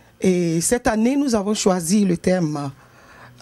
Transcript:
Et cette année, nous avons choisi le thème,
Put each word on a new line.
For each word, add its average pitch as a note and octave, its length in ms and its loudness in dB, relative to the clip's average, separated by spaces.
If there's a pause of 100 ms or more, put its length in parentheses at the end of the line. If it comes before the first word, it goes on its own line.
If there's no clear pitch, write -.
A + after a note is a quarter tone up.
(220)
Et F3 400 0
cette A#3+ 260 0
année, A#3 280 2
nous C#4 200 0
avons G#3 180 0
choisi F#3 500 0
le F3+ 140 0
thème, D3+ 540 -2 (720)